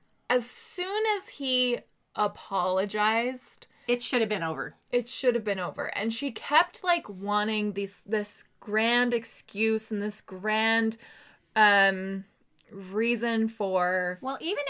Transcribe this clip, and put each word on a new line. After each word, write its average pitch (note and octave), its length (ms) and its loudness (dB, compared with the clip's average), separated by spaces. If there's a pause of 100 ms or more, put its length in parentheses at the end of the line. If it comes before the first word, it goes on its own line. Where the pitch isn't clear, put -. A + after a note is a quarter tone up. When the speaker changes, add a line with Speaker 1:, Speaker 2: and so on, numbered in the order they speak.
(300)
Speaker 1:
as A#3+ 200 2
soon G4 540 -4 (140)
as F#4+ 120 -12
he B3+ 500 0 (360)
apologized, G#3 1500 0 (200)
Speaker 2:
It A#3+ 160 2
should B3+ 180 2
have G#3+ 80 2
been F#3 140 -2
over. D3+ 320 -4 (160)
Speaker 1:
it B3 160 0
should B3 280 2
have A3 100 -2
been G3+ 140 0
over. - 360 -6
And A3+ 180 -2
she C4+ 180 -4
kept, - 520 2
like, F4 260 2
wanting G#3 640 0
this, G3 280 -6
this G#3 440 -4 (140)
grand A#3 540 2
excuse A3 800 -2
and G#3 100 -2
this G#3 200 -4
grand, A3 760 0 (580)
um, G3 680 4 (460)
reason A3 800 0
for F3+ 720 0
Speaker 2:
Well, C4 180 -6
even G4+ 300 -4